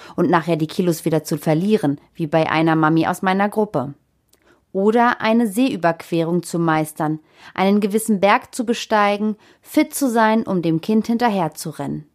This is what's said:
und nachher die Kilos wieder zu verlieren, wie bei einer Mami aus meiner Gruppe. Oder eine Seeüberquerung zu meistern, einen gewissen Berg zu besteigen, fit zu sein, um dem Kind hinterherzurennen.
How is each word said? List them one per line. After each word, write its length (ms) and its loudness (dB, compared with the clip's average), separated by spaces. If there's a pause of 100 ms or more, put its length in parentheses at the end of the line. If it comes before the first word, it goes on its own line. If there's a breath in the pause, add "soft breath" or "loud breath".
(160 loud breath)
und 120 0
nachher 280 2
die 100 -2
Kilos 380 -2
wieder 200 0
zu 140 -4
verlieren, 600 0 (140)
wie 120 -6
bei 240 0
einer 260 2
Mami 300 2
aus 160 -4
meiner 260 0
Gruppe. 460 -4 (800 soft breath)
Oder 480 2
eine 260 2
Seeüberquerung 960 0
zu 160 -6
meistern, 600 -2 (320 loud breath)
einen 280 2
gewissen 400 0
Berg 340 2
zu 100 -4
besteigen, 720 0 (240 soft breath)
fit 340 -2
zu 140 -2
sein, 360 2
um 180 -2
dem 180 0
Kind 260 0
hinterherzurennen. 1080 -4